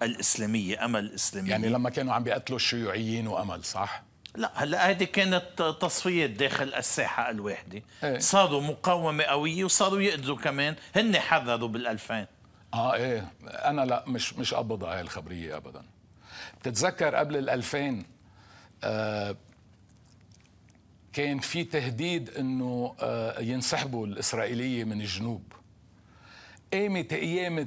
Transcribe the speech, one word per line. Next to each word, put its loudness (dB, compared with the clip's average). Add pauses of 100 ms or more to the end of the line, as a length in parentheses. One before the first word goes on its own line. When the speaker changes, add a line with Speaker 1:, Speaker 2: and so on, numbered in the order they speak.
Speaker 1:
الإسلامية، 0
أمل 0
إسلامية. -2
Speaker 2:
يعني 2
لما 2
كانوا 0
عم 0
بيقتلوا 0
الشيوعيين 0
وأمل، -4
صح؟ -4 (320)
Speaker 1:
لا، -4
هلا 2
هيدي 4
كانت 2
تصفيات 2
داخل 0
الساحة 0
الواحدة. -6 (220)
Speaker 2:
إيه. 0
Speaker 1:
صاروا 6
مقاومة 2
قوية 2
وصاروا 4
يقتلوا 2
كمان، 0 (200)
هن 6
حرروا 4
بالألفين. -4 (480)
Speaker 2:
آه، 2
إيه. -2 (120)
أنا 0
لا، 0
مش، -2
مش -2
قبض -2
على -4
هاي -4
الخبرية -8
أبدا. -14 (800)
بتتذكر 2
قبل 2
الألفين، -2 (800)
آه، -2 (1800)
كان -2
في -2
تهديد -2
إنه، -2
آه، -2
ينسحبوا -2
الإسرائيلية -2
من -2
الجنوب. -4 (1300)
قامت 0
قيامة -2